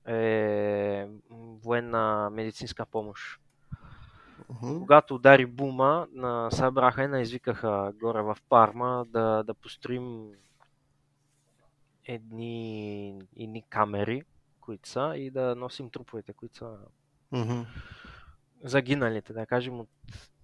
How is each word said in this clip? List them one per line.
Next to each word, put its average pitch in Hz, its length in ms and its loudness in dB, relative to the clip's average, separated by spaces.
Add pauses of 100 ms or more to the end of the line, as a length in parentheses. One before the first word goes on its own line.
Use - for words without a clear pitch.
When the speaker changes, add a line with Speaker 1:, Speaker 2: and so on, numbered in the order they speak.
(120)
Speaker 1:
е, 104 960 0 (240)
м, 117 80 -20 (260)
военна 113 680 0
медицинска 110 540 -8
помощ. - 540 -10 (1120)
Speaker 2:
Мгм. 123 300 -8
Speaker 1:
Когато 147 360 8
удари 131 300 10
бума, 135 680 0
на-, 120 380 -4
събраха 131 520 4
и 139 40 0
наизвикаха 113 840 -2 (100)
горе 113 200 -2
в 104 160 -4 (120)
Парма 123 580 4
да, 110 360 0
да 110 100 -8
построим 123 760 -10 (1800)
едни, 110 1160 -10 (160)
едни 110 320 -14
камери, 104 520 -2 (400)
които - 280 -14
са, 143 260 -4
и 135 160 -10
да 127 240 -2
носим 123 340 -12
труповете, 113 440 -14
които - 240 -20
са 113 200 -16 (540)
Speaker 2:
Мгм. 120 300 -2 (1000)
Speaker 1:
загиналите, 127 720 -2
да 110 120 -10
кажем, 123 340 -2
от 110 100 -16 (540)